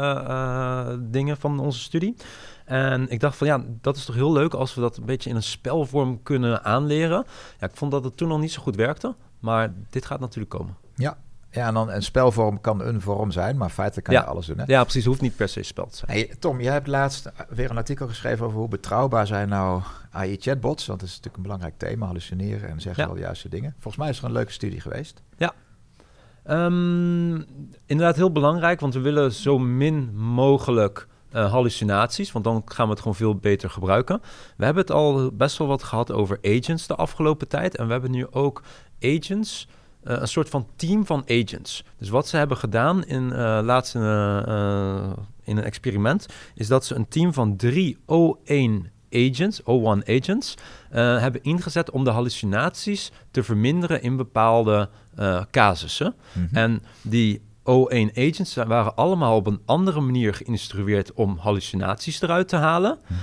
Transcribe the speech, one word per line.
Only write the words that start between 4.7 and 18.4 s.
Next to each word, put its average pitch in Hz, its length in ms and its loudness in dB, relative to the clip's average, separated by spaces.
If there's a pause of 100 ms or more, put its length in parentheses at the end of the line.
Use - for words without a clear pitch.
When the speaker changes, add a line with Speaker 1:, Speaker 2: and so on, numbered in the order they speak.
Speaker 1:
we 123 60 -4
dat 120 160 0
een 117 100 -12
beetje 127 240 -4
in 117 60 -2
een 110 60 0
spelvorm 131 800 -2
kunnen 120 420 0
aanleren." 151 600 2 (360)
Ja, - 60 -2
ik - 100 -10
vond 143 140 -4
dat 135 140 0
het 131 120 -8
toen 165 120 -2
nog 156 120 0
niet 156 120 -2
zo - 100 -12
goed 98 140 -4
werkte, 143 380 0 (260)
maar 113 320 0 (180)
dit - 160 -6
gaat 139 140 -6
natuurlijk 117 300 -8
komen. 92 260 -8 (180)
Speaker 2:
Ja. 135 240 -4 (360)
Ja, 120 120 -2
en 110 80 0
dan 113 160 0
een 95 120 -4
spelvorm 110 580 4
kan 107 200 0
een 117 200 -2
vorm 101 300 -2
zijn, 90 260 -2
maar 98 140 -2
feitelijk 98 360 -4
kan 131 100 4
Speaker 1:
Ja. 120 60 6
Speaker 2:
je - 40 -10
alles 80 200 -6
doen, 80 120 -6
hè? 131 80 -6
Speaker 1:
Ja, 131 160 6
precies. 120 220 0
Hoeft 123 160 2
niet 131 160 -2
per 101 120 0
se - 140 -6
spel - 240 -10
te - 100 -18
zijn. - 140 -6
Speaker 2:
Hey, 107 280 -2
Tom, 131 220 -2
jij 123 120 0
hebt 143 140 -2
laatst 139 460 -2 (160)
weer 123 220 -2
een 113 60 -4
artikel 131 320 -4
geschreven 117 380 -4